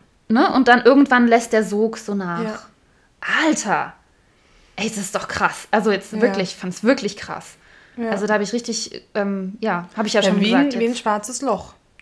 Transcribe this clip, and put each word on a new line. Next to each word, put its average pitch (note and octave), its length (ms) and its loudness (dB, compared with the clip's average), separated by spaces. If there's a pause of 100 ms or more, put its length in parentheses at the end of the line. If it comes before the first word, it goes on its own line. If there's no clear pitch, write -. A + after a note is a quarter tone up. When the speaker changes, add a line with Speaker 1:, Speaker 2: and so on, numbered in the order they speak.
(300)
Speaker 1:
Ne? C#4 240 4
Und B3+ 160 4
dann A#3+ 140 6
irgendwann C4 440 6
lässt A#3 260 2
der A3 100 2
Sog G#3+ 340 -2
so - 180 -8
nach. F3 280 -6
Speaker 2:
Ja. - 160 -8 (880)
Speaker 1:
Alter! F#3 460 -2 (840)
Ey, G3+ 120 -4
das A3 120 -6
ist - 160 -8
doch - 120 -4
krass. - 440 -4
Also G#3+ 200 2
jetzt F#3+ 220 -4
Speaker 2:
Ja. G#3+ 80 -2
Speaker 1:
wirklich, G3 300 0
ich - 40 -14
fand's - 280 -10
wirklich B3+ 340 0
krass. - 380 -14 (420)
Speaker 2:
Ja. A3+ 140 -6
Speaker 1:
Also G3+ 160 -2
da G#3+ 80 2
hab G#3 60 0
ich G3+ 120 -4
richtig, - 480 -6 (140)
ähm, G3 440 -4
ja, F3 380 -4
hab A3 80 -2
ich G#3+ 80 -2
ja G#3+ 80 4
Speaker 2:
Ja, G3 80 4
Speaker 1:
schon F#3+ 100 2
Speaker 2:
wie G#3 120 2
Speaker 1:
gesagt C#4 240 2
Speaker 2:
ein, A#3+ 40 -2
wie A#3 60 2
ein A#3 60 2
Speaker 1:
jetzt. A#3+ 80 -6
Speaker 2:
schwarzes G#3+ 420 -4
Loch. B3+ 320 -4 (280)